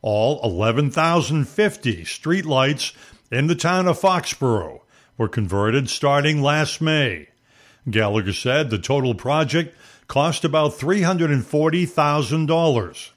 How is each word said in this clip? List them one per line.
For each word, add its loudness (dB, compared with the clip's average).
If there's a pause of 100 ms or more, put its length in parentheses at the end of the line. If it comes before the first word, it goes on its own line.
All 0
eleven 0
thousand 0
fifty -2
streetlights -2 (360)
in 0
the 2
town 0
of 0
Foxborough -2 (360)
were 0
converted 0
starting 0
last 0
May. -2 (600)
Gallagher 0
said 0
the -2
total 0
project -2 (320)
cost 0
about 2
three 0
hundred 2
and 0
forty 0
thousand 0
dollars 0